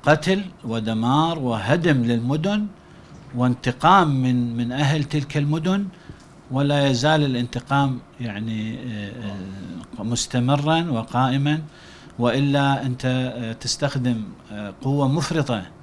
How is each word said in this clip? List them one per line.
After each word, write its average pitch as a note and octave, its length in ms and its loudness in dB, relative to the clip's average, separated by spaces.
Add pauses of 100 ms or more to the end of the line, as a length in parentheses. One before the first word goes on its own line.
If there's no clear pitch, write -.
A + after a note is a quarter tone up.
قتل F3+ 420 2 (180)
ودمار A#2 760 0
وهدم B2+ 640 2
للمدن D#3 640 0 (680)
وانتقام C3 840 4
من، A#2+ 360 0
من A#2+ 140 -2
أهل C#3+ 320 2
تلك D3 340 -4
المدن، E3 500 0 (640)
ولا C#3+ 360 2
يزال D3 360 4
الانتقام، B2+ 760 0 (220)
يعني، A2 580 -6
آه، G#2 320 -8 (880)
آه، G2+ 40 -8
مستمرا C#3+ 880 0
وقائما، C3 680 0 (580)
وإلا C#3 680 2
أنت، B2+ 200 -4
آه، B2 480 -2
تستخدم، B2+ 680 -2 (280)
آه، G#2 300 -10
قوة C#3 260 2
مفرطة C#3 580 0 (180)